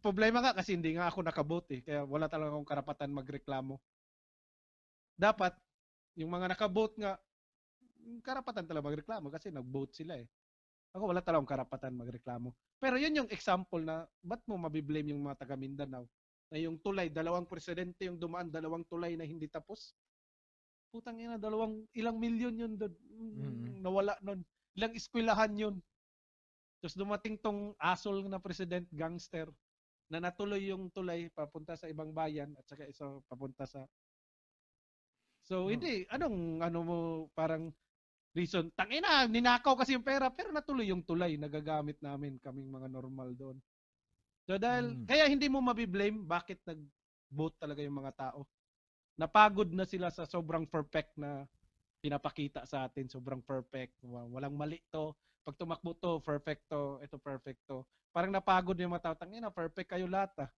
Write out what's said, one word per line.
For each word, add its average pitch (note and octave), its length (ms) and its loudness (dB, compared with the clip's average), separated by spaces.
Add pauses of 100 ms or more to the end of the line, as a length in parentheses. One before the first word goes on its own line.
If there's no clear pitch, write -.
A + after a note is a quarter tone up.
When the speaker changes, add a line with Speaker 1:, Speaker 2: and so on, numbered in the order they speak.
Speaker 1:
problema A3 320 6
nga A#3+ 160 6
kasi F#3 240 0
hindi D#3+ 160 2
nga E3+ 160 2
ako F#3 100 -4
nakabote, D#3+ 540 0
eh. B2 80 -8
Kaya D3 240 -2
wala D3+ 240 0
talaga D3+ 240 -2
akong D3 140 -6
karapatan C#3+ 420 -2
magreklamo. C3+ 640 -4 (1400)
Dapat, G3 400 4 (580)
yung D#3+ 160 -4
mga F3+ 240 0
nakabote G#3+ 460 2
nga, G3 160 0 (1040)
karapatan B3+ 420 -6
talaga D#3 220 -2
magreklamo D#3 420 -4
kasi D#3+ 220 -10
nagbote C3+ 480 -6
sila D#3+ 160 -10
eh. A#2+ 140 -12 (680)
Ako F#3+ 160 0
wala F3 100 4
talaga E3 220 4
akong C#3 100 -4
karapatan B2+ 420 -4
magreklamo. B2 540 -8 (300)
Pero C4 180 2
yun D4+ 220 4
yung A#3 100 2
example F#3 540 0
na D#3+ 240 -4 (140)
ba't G#3+ 260 -6
mo G#3+ 100 -4
mabiblame D3+ 540 -2
yung C#3+ 160 -2
mga C#3 160 -6
taga C3+ 140 -6
Mindanao? C3+ 500 -8 (400)
Na D3+ 100 -8
yung E3 220 -2
tulay, F#3+ 320 0
dalawang E3 340 0
presidente F3+ 640 -6
yung F3+ 100 -6
dumaan, E3+ 320 -4
dalawang D#3+ 380 -4
tulay E3+ 320 -4
na E3 80 -6
hindi D#3 240 -8
tapos. - 420 -10 (960)
Putang A#3 300 -12
ina, A#3 180 -6
dalawang, A3 460 -2 (100)
ilang A3+ 240 0
milyon A#3 400 2
yun A3+ 200 -2
doon, G3 180 -4 (160)
Speaker 2:
Mm-hmm. F#3+ 720 -8
Speaker 1:
nawala G3 380 4
nun. G3 200 -6 (360)
Ilang A3+ 180 0
eskwelahan A3 580 4
yun. G#3 240 0 (1000)
Tapos E3 160 -8
dumating G#3 420 -2
tong G#3 400 -2
asshole F#3+ 480 0
na G3 140 -4
president, F3+ 500 -4
gangster, E3 600 -6 (580)
na E3 160 -4
natuloy G3 480 -2
yung F#3 180 -4
tulay E3+ 400 -4
papunta D#3 460 -8
sa D#3+ 160 -10
ibang D#3 240 -8
bayan D3+ 400 -2
at - 100 -20
saka C#3+ 220 -16
isa C#3+ 160 -14 (240)
papunta C3+ 400 -8
sa C3+ 160 -14 (1600)
So, F#3 240 0
Speaker 2:
Oh. - 20 0
Speaker 1:
hindi. B3 400 0
Anong, G3 500 -2
ano E3+ 220 0
mo, E3+ 160 0 (340)
parang D#3+ 400 -2 (640)
reason? F3 380 2
Tangina, C#4 520 6
ninakaw A#3+ 500 8
kasi C4 200 4
yung B3 80 2
pera, C4+ 260 4
pero F4+ 220 -2
natuloy C#4 400 0
yung F3+ 120 2
tulay. E3+ 340 2
Nagagamit D3+ 600 -2
namin, C#3 400 -6
kaming C3+ 300 -10
mga C3 200 -10
normal C3 440 -8
doon. C3 240 -10 (880)
So, F#3+ 140 0
dahil, A#3+ 340 2
Speaker 2:
Hmm. A#3+ 140 -6
Speaker 1:
kaya D4 200 10
hindi C#4+ 200 6
mo C4+ 140 4
mabiblame G#3+ 600 4
bakit E3+ 420 -2
nag-vote D#3 960 -6
talaga D3 200 -6
yung C#3+ 180 -4
mga C3+ 200 -6
tao. C#3 260 -6 (720)
Napagod G3+ 560 8
na F#3 120 0
sila F3+ 280 -2
sa E3+ 140 -8
sobrang D#3+ 420 -2
perfect D3+ 480 -2
na C#3+ 320 -6 (520)
pinapakita C#3+ 680 -4
sa C3+ 180 -2
atin. C3 220 -6
Sobrang C3 340 -8
perfect. B2+ 600 -6
Wa-, A#2+ 260 -10
walang C#3 240 -6
mali D3 380 -4
to. D#3 240 -4 (260)
Pag D3 160 -10
tumakbo E3 380 -4
to, E3+ 260 0
perfecto. C#3+ 800 -2
Ito, C#3+ 160 -14
perfecto. C3 720 -10 (240)
Parang F3+ 200 2
napagod F#3+ 440 4
yung F3 160 0
mga F3 140 -2
tao. D#3+ 120 -2
"Tangina, G#3+ 320 -10
perfect F3 400 -4
kayo F#3 180 -2
lahat, F#3+ 340 0
ah." C3+ 180 -6